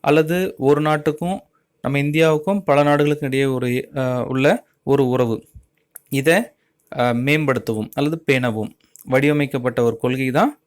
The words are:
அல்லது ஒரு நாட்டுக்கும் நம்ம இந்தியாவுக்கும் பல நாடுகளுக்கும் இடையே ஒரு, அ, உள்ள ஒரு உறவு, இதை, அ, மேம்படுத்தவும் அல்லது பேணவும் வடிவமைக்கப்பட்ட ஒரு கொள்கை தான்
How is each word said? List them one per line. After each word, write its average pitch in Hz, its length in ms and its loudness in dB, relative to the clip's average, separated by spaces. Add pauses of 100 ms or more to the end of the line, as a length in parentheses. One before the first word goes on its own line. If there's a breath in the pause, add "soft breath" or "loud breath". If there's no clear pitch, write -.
அல்லது 160 580 0
ஒரு 143 220 2
நாட்டுக்கும் 156 600 -2 (400)
நம்ம 139 160 -2
இந்தியாவுக்கும் 156 600 0
பல 147 220 2
நாடுகளுக்கும் 147 460 2
இடையே 135 160 0
ஒரு, 127 520 -2
அ, 127 280 -2
உள்ள 139 420 0 (160)
ஒரு 135 260 2
உறவு, 123 400 -4 (600)
இதை, 139 260 2 (640)
அ, 120 180 0
மேம்படுத்தவும் 123 800 -2
அல்லது 151 260 -4
பேணவும் 123 580 -2 (280)
வடிவமைக்கப்பட்ட 135 800 0
ஒரு 117 140 0
கொள்கை 131 340 -4
தான் 202 360 0